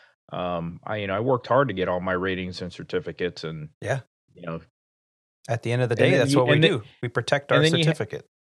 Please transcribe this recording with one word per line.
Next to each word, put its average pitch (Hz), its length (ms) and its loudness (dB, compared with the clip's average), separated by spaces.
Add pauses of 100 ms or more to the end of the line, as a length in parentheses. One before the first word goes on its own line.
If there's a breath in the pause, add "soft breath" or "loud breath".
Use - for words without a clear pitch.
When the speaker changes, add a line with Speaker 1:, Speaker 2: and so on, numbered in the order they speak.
(320 loud breath)
Speaker 1:
um, 85 540 -4
I, 107 120 -6
you 101 100 -6
know, 95 80 -2
I 101 60 0
worked 123 260 0
hard 131 220 4
to 101 40 -4
get 92 160 -2
all 90 100 0
my 92 140 -2
ratings 92 480 -4
and 87 100 -10
certificates, 87 720 -6
and 78 260 -8 (120)
Speaker 2:
Yeah. 135 200 -4 (320)
Speaker 1:
you 87 100 -20
know, 82 180 -8 (880)
Speaker 2:
At 117 140 -4
the 117 80 -2
end 123 100 0
of 123 80 2
the 120 40 0
Speaker 1:
and 113 60 0
Speaker 2:
day, 131 120 6
Speaker 1:
then - 80 4
Speaker 2:
that's 127 120 2
Speaker 1:
you, 139 80 4
Speaker 2:
what 123 80 4
we 147 80 6
Speaker 1:
and 151 80 4
then, 185 80 6
Speaker 2:
do. 120 120 -2 (180)
We 120 80 -4
protect 143 420 -2
our 123 60 6
Speaker 1:
and 151 80 4
then 160 80 4
you 170 120 2
ha-, 160 60 4
Speaker 2:
certificate. - 340 -6 (260)